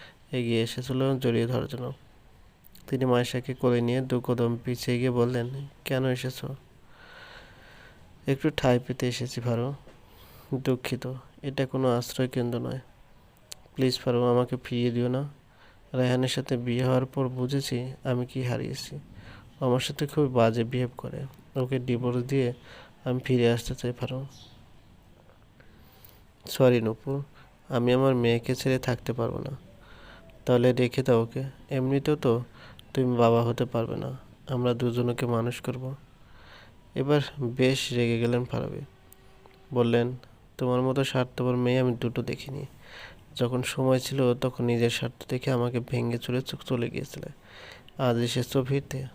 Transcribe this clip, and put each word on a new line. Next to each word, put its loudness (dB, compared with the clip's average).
এগিয়ে 0
এসেছিল 0
জড়িয়ে 2
ধরার -2
জন্য। -8
তিনি 0
মায়েশাকে 2
কোলে 2
নিয়ে 0
দু -2
কদম 0
পিছিয়ে -2
গিয়ে 0
বললেন, 0
"কেন 0
এসেছো?" -4
"একটু 0
ঠাঁই 4
পেতে -4
এসেছি -6
ফারু।" -2
"দুঃখিত, -2
এটা -2
কোনো 2
আশ্রয় -2
কেন্দ্র -2
নয়। -6
প্লিজ 2
ফারু, 2
আমাকে 4
ফিরিয়ে 0
দিও 0
না। -2
রায়হানের 2
সাথে -2
বিয়ে 0
হওয়ার 2
পর -2
বুঝেছি -4
আমি 0
কি -6
হারিয়েছি। -6
ও 0
আমার 4
সাথে -4
খুব 2
বাজে 4
বিহেভ -2
করে। -10
ওকে 0
ডিভোর্স 0
দিয়ে 0
আমি 0
ফিরে 4
আসতে -2
চাই -4
ফারু।" -6
"সরি 6
নূপুর, -4
আমি 2
আমার 4
মেয়েকে 2
ছেড়ে 0
থাকতে -2
পারবো -4
না।" -8
"তাহলে 6
রেখে 2
দাও 6
ওকে, -6
এমনিতেও 0
তো 2
তুমি 2
বাবা 6
হতে 0
পারবে -2
না, -8
আমরা 0
দুজন 0
ওকে -2
মানুষ -2
করব।" -6
এবার 2
বেশ 0
রেগে 2
গেলেন 2
ফারাবি। -6
বললেন, 4
"তোমার 2
মতো 2
স্বার্থপর 0
মেয়ে 2
আমি 2
দুটো -2
দেখিনি। -8
যখন 0
সময় 2
ছিল 2
তখন -2
নিজের 4
স্বার্থ -6
দেখে -2
আমাকে 0
ভেঙে -2
চুরে -2
চ-, -8
চলে -2
গিয়েছিলে। -8
আজ 2
এসেছো 0
ফিরতে -4